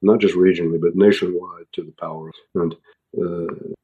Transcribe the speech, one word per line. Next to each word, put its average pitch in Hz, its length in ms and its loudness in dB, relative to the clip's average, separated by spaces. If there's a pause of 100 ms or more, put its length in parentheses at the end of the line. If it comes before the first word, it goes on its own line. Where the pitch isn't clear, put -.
not 104 180 4
just 92 140 2
regionally, 85 460 2
but 85 140 0
nationwide, 90 800 0
to 90 100 -10
the 80 160 -20
power. 80 320 -12 (240)
And, 85 200 -2 (440)
uh, 85 360 -6 (300)